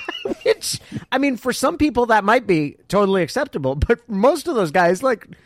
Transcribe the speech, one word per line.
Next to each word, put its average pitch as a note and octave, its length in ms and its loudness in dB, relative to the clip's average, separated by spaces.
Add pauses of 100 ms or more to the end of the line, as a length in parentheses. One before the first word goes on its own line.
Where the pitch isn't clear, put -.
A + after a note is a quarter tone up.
(220)
<laughs> - 220 -8
Which, - 360 -2 (300)
I B3 80 -2
mean, C4+ 180 0
for B3 160 -4
some D4+ 240 0
people B3 300 0
that G#3+ 180 2
might A3+ 220 2
be D#3 300 0 (120)
totally G3 340 2
acceptable, D3 520 -4
but D3+ 320 0
for A#3 60 -10
most C4+ 360 2
of F4 60 -2
those F#3+ 160 0
guys, F3+ 320 2
like, C4 260 -2 (180)